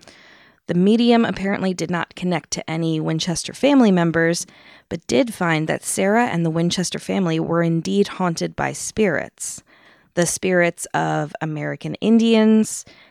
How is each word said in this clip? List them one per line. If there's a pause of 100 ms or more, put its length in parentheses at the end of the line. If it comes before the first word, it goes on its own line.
(680)
The
medium
apparently
did
not
connect
to
any
Winchester
family
members, (400)
but
did
find
that
Sarah
and
the
Winchester
family
were
indeed
haunted
by
spirits. (520)
The
spirits
of
American
Indians, (240)